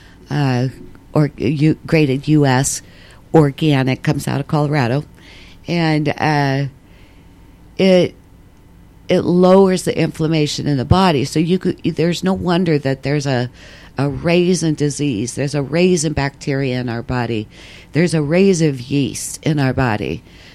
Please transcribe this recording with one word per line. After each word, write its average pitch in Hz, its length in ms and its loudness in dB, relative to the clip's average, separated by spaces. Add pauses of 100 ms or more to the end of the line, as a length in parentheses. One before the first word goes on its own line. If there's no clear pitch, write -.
(300)
uh, 131 380 0 (440)
or 147 240 2
U-, 147 500 0
graded 143 420 0
U 151 160 4
S 135 380 0 (500)
organic, 139 680 2
comes 143 240 -2
out 131 140 -2
of 139 60 -8
Colorado. 147 580 0 (600)
And, 156 420 0
uh, 139 580 -2 (1120)
it, 180 380 4 (920)
it 175 120 2
lowers 185 640 4
the - 140 -4
inflammation 156 680 -2
in 147 100 0
the 123 80 -2
body. 175 400 2
So - 140 -4
you 170 200 0
could, - 260 -4
there's 165 400 -2
no 185 100 0
wonder 170 440 0
that 135 240 -4
there's 143 240 -2
a, 123 240 -2 (460)
a 139 120 -2
raise 170 540 0
in 160 120 0
disease. 143 600 -4
There's 131 200 -4
a 147 80 -2
raise 170 420 0
in 160 80 -2
bacteria 139 680 -4
in 123 80 -4
our 117 140 -6
body. 117 460 -4 (440)
There's 160 220 0
a 156 80 0
raise 175 400 4
of 143 180 0
yeast - 640 -6
in 147 140 0
our 131 140 0
body. 107 500 -2 (320)